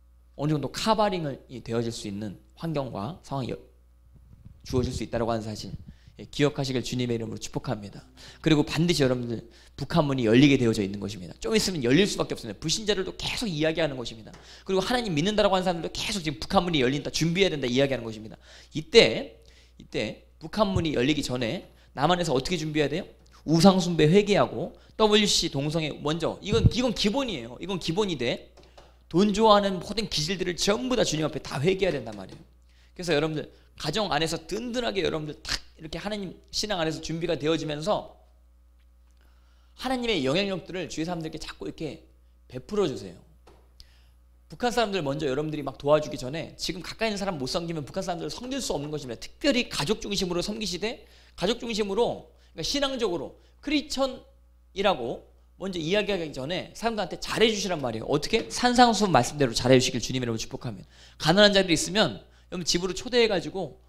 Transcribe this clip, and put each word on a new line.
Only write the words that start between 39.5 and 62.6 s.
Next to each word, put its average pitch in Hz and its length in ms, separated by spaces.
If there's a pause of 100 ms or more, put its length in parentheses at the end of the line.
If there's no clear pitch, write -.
하나님의 240 500
영향력들을 175 640
주위 156 160
사람들께 165 340
자꾸 - 280
이렇게 147 380 (440)
베풀어 190 400
주세요. 95 260 (1300)
북한 233 240
사람들 196 300
먼저 151 240
여러분들이 147 360
막 139 160
도와주기 147 400
전에 135 380
지금 175 260
가까이 - 280
있는 202 80
사람 190 200
못 131 80
섬기면 165 380
북한 190 180
사람들을 165 280
섬길 254 300
수 202 120
없는 147 180
것입니다. 135 300
특별히 - 480
가족 151 320
중심으로 180 420
섬기시되 208 640 (300)
가족 240 240
중심으로, 202 720 (200)
그러니까 165 100
신앙적으로 226 800 (200)
크리스천이라고 - 1700 (300)
먼저 175 200
이야기하기 175 540
전에 135 420
사람들한테 208 460
잘해주시란 202 600
말이에요. 113 240
어떻게? 151 440
산상수훈 240 640
말씀대로 135 420
잘해주시길 123 480
주님의 127 240
이름으로 113 140
축복하며 110 400 (400)
가난한 196 340
자들이 185 200
있으면 165 520 (280)
여러분 180 120